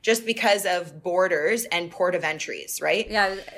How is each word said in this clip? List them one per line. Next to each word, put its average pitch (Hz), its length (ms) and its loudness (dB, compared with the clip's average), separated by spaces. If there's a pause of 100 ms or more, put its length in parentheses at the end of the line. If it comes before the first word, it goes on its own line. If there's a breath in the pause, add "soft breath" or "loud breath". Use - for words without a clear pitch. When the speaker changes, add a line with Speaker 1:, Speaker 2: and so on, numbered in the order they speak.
Speaker 1:
just 226 240 2
because 214 400 2
of 170 380 -2
borders 180 640 2
and 170 260 -2
port 180 240 0
of 170 80 -2
entries, 156 560 -6
right? 208 300 0
Speaker 2:
Yeah. 196 260 2 (220)